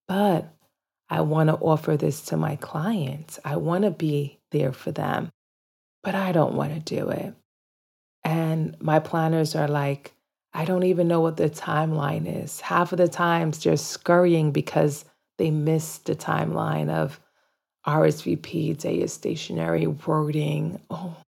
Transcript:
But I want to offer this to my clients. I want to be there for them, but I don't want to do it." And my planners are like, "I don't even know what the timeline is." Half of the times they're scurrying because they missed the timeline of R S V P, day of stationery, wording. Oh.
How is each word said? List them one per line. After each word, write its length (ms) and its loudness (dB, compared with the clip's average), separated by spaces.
But 400 2
I 120 0
want 280 4
to 60 4
offer 400 2
this 280 0
to 140 -4
my 200 0
clients. 880 -6
I 100 -4
want 300 0
to 60 2
be 480 -2
there 200 0
for 200 -8
them, 380 -4
but 120 -2
I 160 -2
don't 240 4
want 180 -2
to 220 -8
do 140 -2
it." 260 -6
And 560 -2
my 200 4
planners 540 2
are 140 0
like, 460 -2
"I 100 -4
don't 200 0
even 260 4
know 100 4
what 160 2
the 140 2
timeline 760 -2
is." 180 -12
Half 320 0
of 40 -2
the 120 6
times 500 0
they're 160 2
scurrying 760 4
because 520 0
they 140 2
missed 540 -2
the 100 -2
timeline 760 -2
of 300 -2
R 220 2
S 160 2
V 160 -2
P, 360 -4
day 280 -2
of 100 -2
stationery, 760 -2
wording. 920 -2
Oh. 280 -10